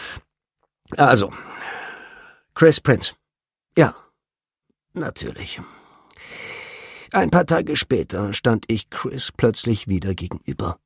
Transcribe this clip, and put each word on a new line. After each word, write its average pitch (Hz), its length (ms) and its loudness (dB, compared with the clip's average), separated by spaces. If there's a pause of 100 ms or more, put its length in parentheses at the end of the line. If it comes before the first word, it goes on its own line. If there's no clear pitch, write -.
(960)
"Also, 123 380 4 (1200)
Chris 165 260 6
Prince." - 360 0 (600)
"Ja, 147 200 4 (960)
natürlich." - 680 -10 (1500)
Ein 185 200 2
paar 170 160 6
Tage 156 280 0
später 101 580 -2
stand 113 340 2
ich 113 240 -2
Chris - 440 -6
plötzlich 113 520 0
wieder 95 260 0
gegenüber. - 720 -6